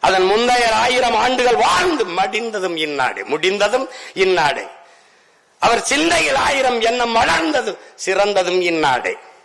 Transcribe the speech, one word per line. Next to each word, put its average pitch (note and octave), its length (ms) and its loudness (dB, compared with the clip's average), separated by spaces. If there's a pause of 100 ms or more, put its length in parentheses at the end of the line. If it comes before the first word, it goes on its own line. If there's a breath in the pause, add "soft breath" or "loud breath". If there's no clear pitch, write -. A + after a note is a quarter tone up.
அதன் F#3 260 2
முந்தைய A#3+ 480 2
ஆயிரம் A#3+ 420 0
ஆண்டுகள் B3 460 2
வாழ்ந்து F4 420 2 (140)
மடிந்ததும் G#3 580 -4
இந்நாடே, C3+ 480 -2
முடிந்ததும் G3+ 640 0 (280 loud breath)
இந்நாடே. F3+ 500 0 (960 soft breath)
அவர் A3+ 220 2
சிந்தையில் D#4+ 560 0
ஆயிரம் C4 400 0
எண்ணம் A#3 380 0
வளர்ந்தது, D4 540 0 (240 loud breath)
சிறந்ததும் F#3+ 680 0
இந்நாடே. C#3 520 0 (300)